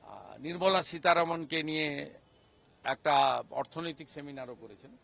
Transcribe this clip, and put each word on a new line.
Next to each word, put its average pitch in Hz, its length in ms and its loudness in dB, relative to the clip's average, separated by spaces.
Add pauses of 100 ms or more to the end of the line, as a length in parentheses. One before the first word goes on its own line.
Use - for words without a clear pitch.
আহ, 101 340 -18
নির্মলা 175 460 2
সীতারামনকে 165 800 2
নিয়ে 151 520 -4 (680)
একটা 135 680 4
অর্থনৈতিক 160 580 -8
সেমিনারও 135 460 -12
করেছেন। 113 500 -20